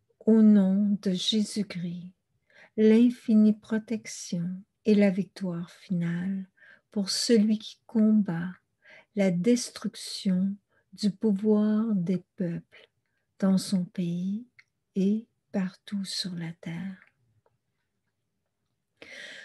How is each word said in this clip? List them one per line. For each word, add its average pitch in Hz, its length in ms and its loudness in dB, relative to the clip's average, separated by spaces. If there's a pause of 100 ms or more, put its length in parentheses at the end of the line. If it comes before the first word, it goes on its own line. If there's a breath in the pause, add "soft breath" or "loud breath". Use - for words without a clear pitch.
(260)
au 220 140 6
nom 202 640 4
de 190 100 -2
Jésus-Christ, 180 1000 -4 (680 soft breath)
l'infinie 220 760 4
protection 214 960 -8 (380)
et 214 80 4
la 202 160 4
victoire 180 600 -6
finale 180 760 -6 (440 soft breath)
pour 196 200 -6
celui 220 480 2
qui - 280 -16
combat 196 680 0 (640 soft breath)
la 190 140 2
destruction 196 1300 -2 (360)
du 202 180 -2
pouvoir 214 840 0
des 180 300 -2 (120)
peuples 170 520 -8 (500)
dans 190 200 2
son 180 260 -2
pays 185 640 -6 (480)
et 202 320 -2 (260)
partout 196 520 -8
sur 180 300 -8
la 165 200 -10
terre. 180 460 -12 (2500 loud breath)